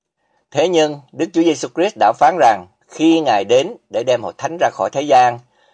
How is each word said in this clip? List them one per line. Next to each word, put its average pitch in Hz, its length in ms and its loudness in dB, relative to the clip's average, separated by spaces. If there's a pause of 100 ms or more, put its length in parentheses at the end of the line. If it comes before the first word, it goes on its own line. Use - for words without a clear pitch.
(520)
Thế 156 160 0
nhưng, 151 320 0 (120)
Đức 139 220 -6
Chúa - 100 0
Giêsu 151 320 -2
Christ 190 240 -2
đã 107 200 2
phán 160 200 2
rằng 107 260 2 (220)
khi 165 320 0
Ngài 110 260 0
đến 139 300 0 (140)
để 107 140 -6
đem 123 200 -2
Hội 90 140 -8
Thánh 151 220 -8
ra 127 140 0
khỏi 95 200 -4
thế 139 80 -4
gian, 123 380 2 (340)